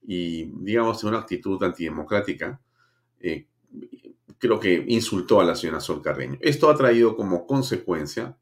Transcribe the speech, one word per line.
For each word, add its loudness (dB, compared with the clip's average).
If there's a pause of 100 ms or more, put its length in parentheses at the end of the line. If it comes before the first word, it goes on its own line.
y, -6 (180)
digamos, 0
en -2
una 0
actitud -4
antidemocrática, -4 (600)
eh, -6 (920)
creo 2
que 2
insultó 2
a 6
la 2
señora -4
Sol -6
Carreño. -4
Esto 4
ha 6
traído 6
como -2
consecuencia -4